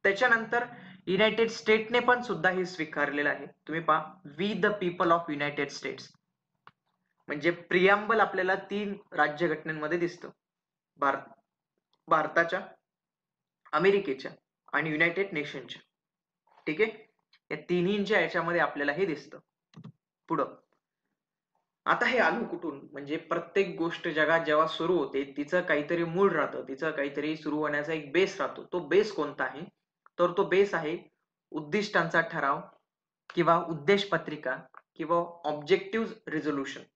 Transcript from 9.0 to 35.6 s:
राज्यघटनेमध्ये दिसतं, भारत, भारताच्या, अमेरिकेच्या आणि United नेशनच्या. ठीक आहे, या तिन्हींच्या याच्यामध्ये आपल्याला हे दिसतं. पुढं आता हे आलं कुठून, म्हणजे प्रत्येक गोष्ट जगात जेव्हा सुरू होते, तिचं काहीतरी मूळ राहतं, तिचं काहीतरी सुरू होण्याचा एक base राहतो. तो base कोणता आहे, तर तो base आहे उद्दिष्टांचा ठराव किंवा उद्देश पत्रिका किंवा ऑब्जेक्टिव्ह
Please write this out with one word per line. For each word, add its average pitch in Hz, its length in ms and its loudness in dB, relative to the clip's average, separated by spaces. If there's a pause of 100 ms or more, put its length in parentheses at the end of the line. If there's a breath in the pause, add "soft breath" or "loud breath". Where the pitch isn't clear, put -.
राज्यघटनेमध्ये 151 840 0
दिसतं, - 320 -4 (680)
भारत, 135 220 0 (880)
भारताच्या, 165 600 2 (1040)
अमेरिकेच्या 180 600 2 (420)
आणि 151 160 -2
United 170 440 0
नेशनच्या. 143 480 -8 (880)
ठीक 160 140 -2
आहे, 220 260 -2 (440)
या 151 60 -6 (120)
तिन्हींच्या 185 520 2
याच्यामध्ये 170 400 0
आपल्याला 143 300 -2
हे 180 140 0
दिसतं. - 320 -8 (880)
पुढं 151 180 0 (1400)
आता 208 200 2
हे 247 120 2
आलं 190 280 2
कुठून, 160 460 -10
म्हणजे 143 260 -8
प्रत्येक 170 600 -2
गोष्ट 170 300 -4
जगात 156 380 2
जेव्हा 156 220 4
सुरू 170 300 0
होते, 139 400 -2
तिचं 147 240 0
काहीतरी 165 420 0
मूळ 175 280 4
राहतं, 139 360 -2
तिचं 143 240 -4
काहीतरी 143 460 -4
सुरू 151 200 -4
होण्याचा 147 360 -2
एक 147 180 -6
base 185 300 2
राहतो. - 220 -4
तो - 160 -6
base 175 320 2
कोणता 139 320 -4
आहे, 131 180 -6 (580)
तर 175 180 4
तो 196 60 2
base 190 300 4
आहे 165 240 -2 (540)
उद्दिष्टांचा 165 720 0
ठराव 156 400 -2 (720)
किंवा 170 280 4
उद्देश 165 400 2
पत्रिका 147 540 -4 (380)
किंवा 165 220 0 (320)
ऑब्जेक्टिव्ह 180 580 0 (200)